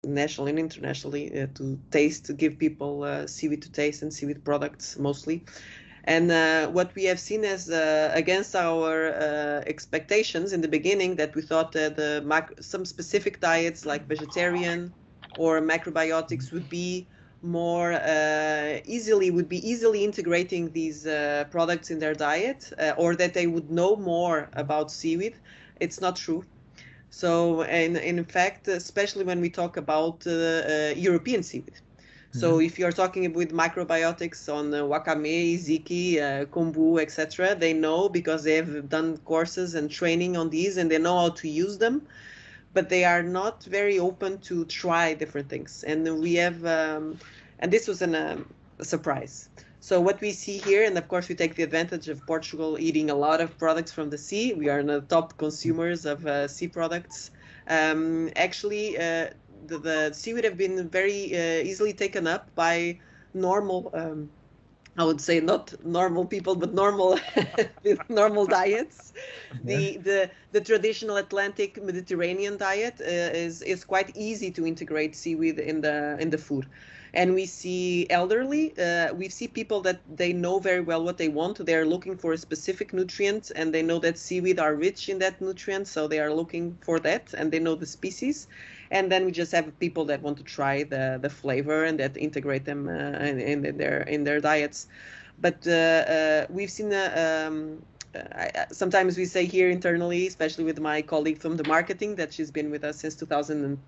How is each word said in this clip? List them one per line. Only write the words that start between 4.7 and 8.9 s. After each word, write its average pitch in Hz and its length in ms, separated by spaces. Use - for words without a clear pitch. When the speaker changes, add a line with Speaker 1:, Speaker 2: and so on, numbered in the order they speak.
Speaker 1:
mostly. 143 440
And, 165 260
uh, 160 360
what 180 280
we 190 100
have 180 140
seen 214 260
is, 180 260
uh, 156 420
against 180 420
our, 160 580